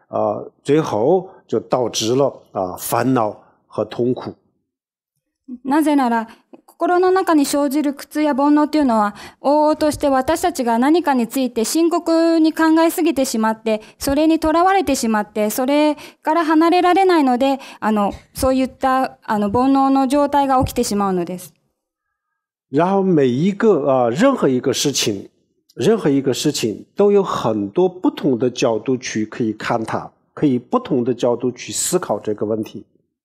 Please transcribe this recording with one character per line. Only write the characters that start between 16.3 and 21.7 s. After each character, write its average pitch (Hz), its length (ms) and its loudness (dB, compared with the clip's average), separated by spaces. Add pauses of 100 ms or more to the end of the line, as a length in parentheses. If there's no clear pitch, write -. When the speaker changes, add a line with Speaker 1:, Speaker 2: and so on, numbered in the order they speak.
Speaker 2:
ら 339 100 2
離 320 260 4
れ 359 120 4
ら 359 120 4
れ 381 120 4
な 359 140 4
い 294 40 4
の 254 140 2
で、 269 220 0 (200)
あ 214 140 0
の、 202 180 0 (220)
そ 262 160 -2
う 269 60 2
い 262 80 2
っ 254 40 0
た、 262 560 -2
あ 214 160 -2
の、 208 100 0
煩 247 220 2
悩 269 160 4
の 269 220 2
状 285 180 2
態 285 200 0
が 262 120 2
起 269 140 -2
き - 0 -
て 240 100 0
し 208 140 -4
ま 202 140 0
う - 20 -2
の 180 100 -2
で 180 160 -10
す。 - 140 -20 (1200)